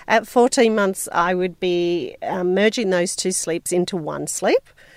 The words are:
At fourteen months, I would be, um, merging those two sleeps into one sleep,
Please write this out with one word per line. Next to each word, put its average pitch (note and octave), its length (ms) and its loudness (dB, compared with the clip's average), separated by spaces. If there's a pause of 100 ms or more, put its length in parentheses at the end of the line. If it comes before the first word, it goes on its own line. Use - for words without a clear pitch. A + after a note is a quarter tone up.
At A3 220 2
fourteen A#3+ 480 4
months, G3 380 0
I F3 200 2
would F3+ 280 -2
be, F3 600 0
um, F3+ 320 -2
merging G#3 360 2
those F3+ 260 0
two F#3 160 -4
sleeps E3+ 400 -4
into F3+ 240 0
one D3+ 320 -6
sleep, D4 420 -2 (280)